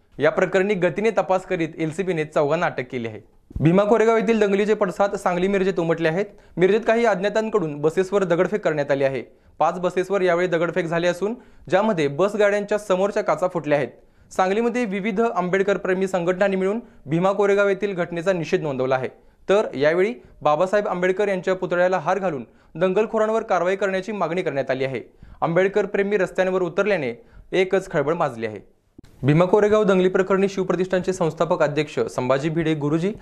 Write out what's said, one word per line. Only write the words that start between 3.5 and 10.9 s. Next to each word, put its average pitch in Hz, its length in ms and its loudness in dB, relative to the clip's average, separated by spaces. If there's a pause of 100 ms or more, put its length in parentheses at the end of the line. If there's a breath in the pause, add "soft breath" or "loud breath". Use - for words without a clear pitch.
भीमा 175 240 4
कोरेगाव 220 340 4
येथील 220 220 2
दंगलीचे 202 340 2
पडसाद 202 420 0
सांगली 185 320 -2
मिरजेत 190 320 0
उमटले 165 280 0
आहेत. 180 180 -2 (320 soft breath)
मिरजेत 190 300 4
काही 233 180 4
अज्ञातांकडून 208 760 0
बसेसवर 185 420 0
दगडफेक 180 400 0
करण्यात 147 280 0
आली 139 120 2
आहे. 135 180 0 (380 soft breath)
पाच 170 200 0
बसेसवर 180 420 -2
यावेळी 180 260 2
दगडफेक 165 380 0
झाली 170 220 -2